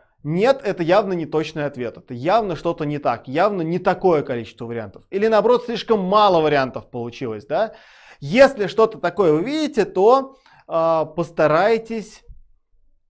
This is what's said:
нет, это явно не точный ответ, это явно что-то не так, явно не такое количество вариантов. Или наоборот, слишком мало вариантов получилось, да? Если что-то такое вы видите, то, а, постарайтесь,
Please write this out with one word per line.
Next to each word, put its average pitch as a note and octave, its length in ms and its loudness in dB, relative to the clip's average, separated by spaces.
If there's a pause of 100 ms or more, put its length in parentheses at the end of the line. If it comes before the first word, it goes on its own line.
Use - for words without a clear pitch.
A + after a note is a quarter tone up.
(240)
нет, G#3 400 0
это F3+ 200 -2
явно F#3+ 300 2
не E3 120 -4
точный D#3 400 -4
ответ, B2 320 -8
это - 160 -16
явно F3 420 0
что-то E3+ 300 -4
не D3 120 -4
так, B2 300 -4
явно F3 340 0
не E3+ 180 -2
такое F3+ 440 0
количество A#2+ 420 -8
вариантов. A2+ 440 -10
Или G3+ 180 -2
наоборот, A3+ 380 2
слишком A3+ 340 -2
мало F#3+ 420 4
вариантов C3+ 480 0
получилось, A#2 560 -8
да? G#3 280 -2 (460)
Если G#3 480 4
что-то A3 300 2
такое F3 360 2
вы D#3+ 100 0
видите, C#4+ 420 -2
то, B3 520 2 (300)
а, E3 380 0
постарайтесь, F3+ 1160 -2 (880)